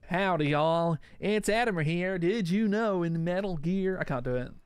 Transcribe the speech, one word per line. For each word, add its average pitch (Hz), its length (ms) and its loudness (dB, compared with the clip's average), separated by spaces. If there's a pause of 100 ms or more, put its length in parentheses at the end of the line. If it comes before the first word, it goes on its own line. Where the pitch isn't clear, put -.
Howdy, 175 420 0
y'all. 160 480 2 (220)
It's 208 300 0
Addamer 214 340 2
here. 175 340 0
Did 180 320 0
you 208 180 2
know 202 360 0
in 165 200 -2
Metal 180 340 -2
Gear, 185 420 0
I 165 40 -2
can't 131 200 -4
do 123 120 -2
it. 123 160 -4 (140)